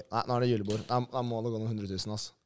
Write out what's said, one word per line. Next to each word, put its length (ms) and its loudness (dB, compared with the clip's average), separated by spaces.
nei, 140 2
nå 100 2
er 40 4
det 100 4
julebord. 360 0
Da, 140 2
da 220 -2
må 200 -2
det 100 -2
gå 60 -2
noen 100 -2
hundre 200 -2
tusen, 240 -4
ass. 200 -6